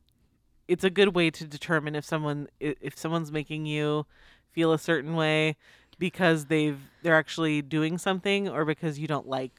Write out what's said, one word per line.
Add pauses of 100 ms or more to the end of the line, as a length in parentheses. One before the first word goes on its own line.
(680)
it's
a
good
way
to
determine
if
someone, (120)
i-,
if
someone's
making
you (460)
feel
a
certain
way (420)
because
they've, (220)
they're
actually
doing
something,
or
because
you
don't
like